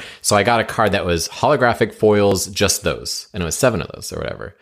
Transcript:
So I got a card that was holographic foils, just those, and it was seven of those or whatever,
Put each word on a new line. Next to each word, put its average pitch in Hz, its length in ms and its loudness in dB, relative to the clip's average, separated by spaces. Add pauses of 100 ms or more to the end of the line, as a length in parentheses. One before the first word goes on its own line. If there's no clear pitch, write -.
(240)
So - 120 2
I 101 60 4
got 117 180 2
a 107 40 0
card 107 300 0
that 90 120 -2
was 85 220 0
holographic 120 680 0
foils, 101 540 4
just 98 360 0
those, 64 480 -6
and 90 120 -6
it - 20 -2
was 78 100 -4
seven 113 280 2
of - 100 -12
those - 180 -14
or - 60 -10
whatever, - 440 -8